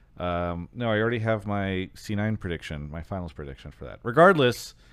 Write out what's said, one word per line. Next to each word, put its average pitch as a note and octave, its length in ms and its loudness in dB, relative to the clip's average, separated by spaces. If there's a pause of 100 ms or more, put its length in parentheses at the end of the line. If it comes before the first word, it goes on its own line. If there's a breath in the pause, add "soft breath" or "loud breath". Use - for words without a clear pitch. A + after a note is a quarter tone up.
(160 soft breath)
Um, F2 560 -4
no, A#2+ 180 -4
I G#2+ 80 2
already A#2 200 0
have A2 280 -2
my F#2+ 480 -2
C - 200 -8
nine G#2+ 240 0
prediction, D2+ 520 -6
my E2 120 -10
finals F2+ 320 -8
prediction C#2+ 360 -12
for - 140 -16
that. A1 180 -12
Regardless, D3 720 6 (180 soft breath)